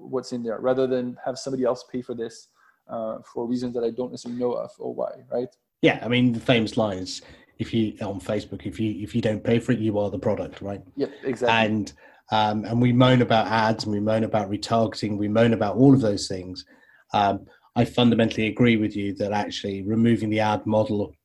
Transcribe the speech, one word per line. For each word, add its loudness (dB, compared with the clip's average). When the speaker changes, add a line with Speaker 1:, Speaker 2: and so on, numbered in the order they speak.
Speaker 1:
what's -8
in -6
there -4
rather 2
than -4
have -6
somebody -4
else -2
pay -6
for -10
this, -10
uh, -8
for -8
reasons -4
that -2
I 0
don't -6
necessarily -10
know 0
of -6
or -8
why, -4
right? -4
Speaker 2:
Yeah, 4
I -8
mean, 2
the -6
famous 2
line 0
is, -10
if -6
you, 0
on -8
Facebook, -6
if -10
you, -2
if -10
you 0
don't 0
pay 2
for 0
it, 0
you 0
are 0
the -6
product, -4
right? -10
Speaker 1:
Yep, -4
exactly. 2
Speaker 2:
And, -2
um, 0
and 0
we 4
moan 6
about 2
ads, 2
and -4
we -2
moan 0
about -2
retargeting, -2
we -2
moan 4
about 0
all 10
of 6
those -2
things. -10
Um, 2
I 2
fundamentally 2
agree 4
with -2
you -4
that -4
actually -4
removing 2
the 0
ad 0
model 0